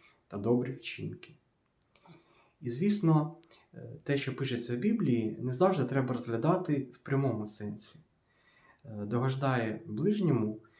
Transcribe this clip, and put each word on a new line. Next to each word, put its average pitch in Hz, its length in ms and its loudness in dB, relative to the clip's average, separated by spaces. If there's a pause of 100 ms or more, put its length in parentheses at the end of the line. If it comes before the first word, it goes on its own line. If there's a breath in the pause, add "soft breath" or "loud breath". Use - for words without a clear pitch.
(280 loud breath)
та 104 100 -8
добрі 123 340 2
вчинки. - 640 -10 (1300 soft breath)
І, 120 100 -6
звісно, 160 680 4 (380 loud breath)
е, 117 140 -14 (140)
те, 143 140 2
що 135 200 -4
пишеться 120 400 -4
в - 20 -4
Біблії, 123 640 2
не 127 120 -2
завжди 165 320 2
треба 127 300 0
розглядати 139 800 0
в - 60 -20
прямому 123 480 0
сенсі. - 520 -10 (880 soft breath)
Е, 104 220 -8
догоджає 123 800 0
ближньому, 135 720 2 (220 soft breath)